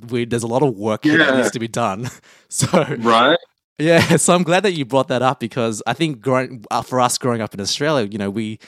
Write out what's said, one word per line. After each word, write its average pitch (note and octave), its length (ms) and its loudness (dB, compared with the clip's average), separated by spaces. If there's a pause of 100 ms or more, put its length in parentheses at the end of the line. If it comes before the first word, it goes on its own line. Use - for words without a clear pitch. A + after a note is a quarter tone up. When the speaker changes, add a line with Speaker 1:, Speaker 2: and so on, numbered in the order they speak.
(100)
Speaker 1:
we, A#2+ 160 -2
there's A#2+ 160 -2
a A#2+ 60 -8
lot B2+ 140 0
of B2+ 140 0
work G#2+ 280 -2
here D3+ 140 4
that D3+ 120 4
Speaker 2:
Yeah. C3 60 2
Speaker 1:
needs A#2 160 2
to B2+ 60 -8
be A2+ 100 -6
done. A#2 460 -4
<laughs> - 340 -20
So - 180 -2 (320)
Speaker 2:
Right. A#2 400 4 (400)
Speaker 1:
yeah, E3 380 4
<laughs> - 0 -
so - 180 4
I'm F3+ 80 2
glad F3 220 0
that G3 80 2
you D3+ 120 -4
brought C3 240 0
that B2 140 0
up C3 180 0
because A2+ 460 -4
I A#2 80 -2
think D3+ 260 -4
growing, B2+ 500 -2
uh, A#2+ 120 -2
for B2+ 180 -2
us A#2+ 160 2
growing A#2 240 -2
up G#2 140 -8
in G2+ 60 -10
Australia, C#3 500 -2
you A2 80 -8
know, G2+ 120 -2
we, G#2+ 380 -6